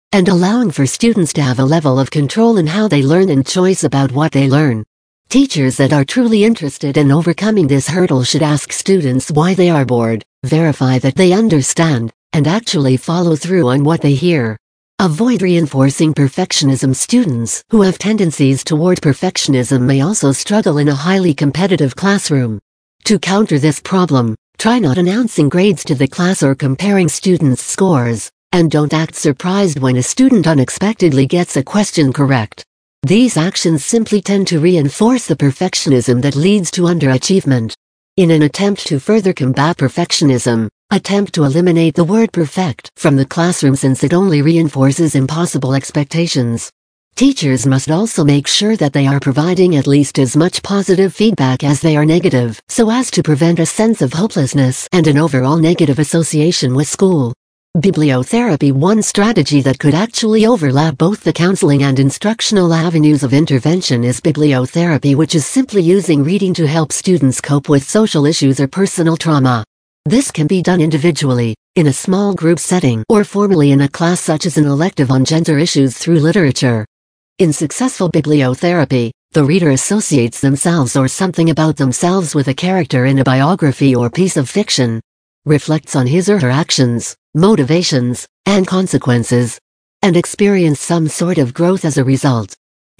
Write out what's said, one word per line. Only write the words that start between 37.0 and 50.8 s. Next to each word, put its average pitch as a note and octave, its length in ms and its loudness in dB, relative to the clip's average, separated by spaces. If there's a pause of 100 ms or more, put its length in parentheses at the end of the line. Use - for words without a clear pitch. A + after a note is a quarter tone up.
In E3+ 160 4
an D#3 100 4
attempt F#3+ 460 -2
to C#3+ 120 -2
further G3+ 320 0
combat C#3 460 -2
perfectionism, B2+ 920 0 (200)
attempt G3+ 440 -2
to D#3+ 100 0
eliminate E3 500 2
the F3 100 0
word A3 280 0
perfect E3 640 -4
from D3 200 0
the C3+ 100 2
classroom E3 500 0
since C3+ 280 0
it C#3+ 100 0
only F3 280 2
reinforces D3 720 0
impossible C#3 600 -2
expectations. C#3 960 -4 (440)
Teachers C#3+ 500 0
must C3+ 240 0
also F3+ 340 0
make C#3+ 240 2
sure G#3+ 280 0
that D3 180 -2
they C#3 140 0
are C#3 120 0
providing E3+ 560 0
at C3+ 120 0
least C#3 320 2
as C3+ 180 0
much E3+ 240 0
positive F#3+ 520 0